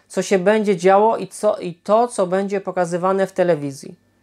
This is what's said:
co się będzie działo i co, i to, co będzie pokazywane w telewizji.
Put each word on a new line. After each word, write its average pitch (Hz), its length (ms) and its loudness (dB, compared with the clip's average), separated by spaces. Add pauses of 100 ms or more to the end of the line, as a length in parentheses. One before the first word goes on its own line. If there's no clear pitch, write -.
co 190 140 -4
się 196 160 0
będzie 202 380 2
działo 196 400 4
i 190 120 -8
co, - 280 -2
i 170 180 -10
to, 226 340 0
co 202 180 -2
będzie 190 340 -2
pokazywane 185 680 -2
w 190 60 -8
telewizji. 147 640 -2 (280)